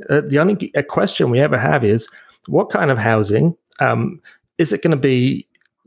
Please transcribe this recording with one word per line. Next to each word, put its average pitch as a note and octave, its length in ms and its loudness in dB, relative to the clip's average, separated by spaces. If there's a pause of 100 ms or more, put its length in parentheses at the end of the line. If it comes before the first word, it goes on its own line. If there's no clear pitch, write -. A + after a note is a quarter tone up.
(100)
Uh, C#3+ 100 4
the C#3 180 -2
only F#3 180 2
g-, - 180 -10
a D3 80 0
question - 480 -2
we A#2+ 100 2
ever C#3 180 2
have C#3 260 0
is G#2+ 240 0 (380)
what D#3+ 240 -2
kind F3 200 0
of B2 80 0
housing? A2+ 580 2 (240)
Um, B2 400 -2 (380)
is D#3+ 140 0
it - 100 -4
gonna D#3+ 140 2
be C3 500 0 (400)